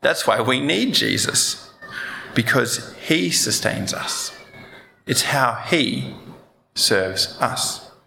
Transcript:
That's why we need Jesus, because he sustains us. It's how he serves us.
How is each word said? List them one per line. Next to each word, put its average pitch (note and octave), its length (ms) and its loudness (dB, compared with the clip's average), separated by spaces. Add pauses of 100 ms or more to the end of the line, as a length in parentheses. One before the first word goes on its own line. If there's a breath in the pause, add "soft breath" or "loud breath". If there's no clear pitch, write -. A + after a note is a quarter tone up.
That's - 240 2
why A2+ 160 4
we B2+ 180 2
need F#3 320 0
Jesus, - 760 0 (640 loud breath)
because A#2+ 640 2
he F3 340 0
sustains - 640 0
us. - 380 -6 (760 loud breath)
It's - 160 2
how B2+ 320 4 (120)
he C3 480 0 (600)
serves - 680 2
us. - 500 -2 (160)